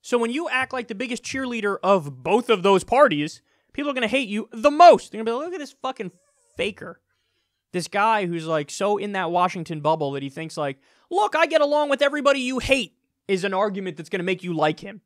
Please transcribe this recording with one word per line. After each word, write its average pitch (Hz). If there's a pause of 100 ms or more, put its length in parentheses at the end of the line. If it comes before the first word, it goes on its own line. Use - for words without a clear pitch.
So -
when 233
you 311
act 254
like 254
the 214
biggest 240
cheerleader 240
of 147
both 214
of 190
those 196
parties, 185 (300)
people 285
are -
gonna 240
hate 254
you 214
the 233
most. 311
They're 214
gonna 226
be -
like, 254
"Look 349
at 349
this 277
fucking 254 (460)
faker." - (720)
This 175
guy 208
who's, 170
like, 156
so 208
in 202
that 185
Washington 175
bubble 151
that 139
he 139
thinks, 160
like, 139 (320)
"Look, 415
I 330
get 311
along 294
with 277
everybody 277
you 254
hate," 254 (320)
is 190
an 196
argument 190
that's 160
gonna 185
make 185
you 175
like 156
him. 202